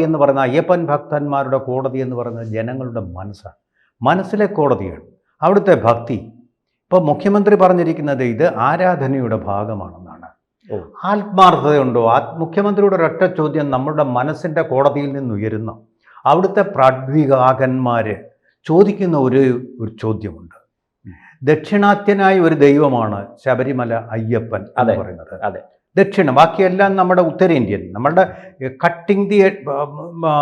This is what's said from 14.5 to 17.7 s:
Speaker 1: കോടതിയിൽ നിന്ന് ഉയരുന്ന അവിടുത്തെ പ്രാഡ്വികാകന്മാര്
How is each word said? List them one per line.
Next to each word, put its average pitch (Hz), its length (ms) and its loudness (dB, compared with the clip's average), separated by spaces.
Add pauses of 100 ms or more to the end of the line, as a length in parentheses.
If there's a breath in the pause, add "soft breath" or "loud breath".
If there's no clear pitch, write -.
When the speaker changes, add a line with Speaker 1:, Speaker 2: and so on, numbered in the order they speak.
Speaker 1:
കോടതിയിൽ 143 440 2
നിന്ന് 131 220 -6
ഉയരുന്ന 107 340 -6 (600 soft breath)
അവിടുത്തെ 190 320 2 (120)
പ്രാഡ്വികാകന്മാര് 131 1400 2 (520)